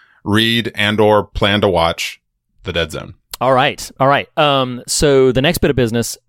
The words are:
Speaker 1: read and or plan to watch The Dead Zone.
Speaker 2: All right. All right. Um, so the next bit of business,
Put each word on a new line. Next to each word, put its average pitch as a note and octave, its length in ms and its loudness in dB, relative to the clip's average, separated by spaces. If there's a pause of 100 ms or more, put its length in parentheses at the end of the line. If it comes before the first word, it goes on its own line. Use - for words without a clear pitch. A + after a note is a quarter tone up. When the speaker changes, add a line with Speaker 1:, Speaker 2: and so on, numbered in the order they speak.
(240)
Speaker 1:
read A2+ 500 0
and G#2 260 0
or G#2 240 4
plan G#2 380 -2
to G#2 80 2
watch E2+ 500 -2 (440)
The F2 100 -8
Dead D#2+ 180 -4
Zone. C2 220 -12 (260)
Speaker 2:
All C3 140 0
right. B2+ 440 -2
All C3+ 100 2
right. C3+ 280 0
Um, C3+ 500 0
so C3+ 460 2
the B2+ 80 0
next D#3+ 180 0
bit E3 120 0
of C#3 60 0
business, A#2 420 -2 (100)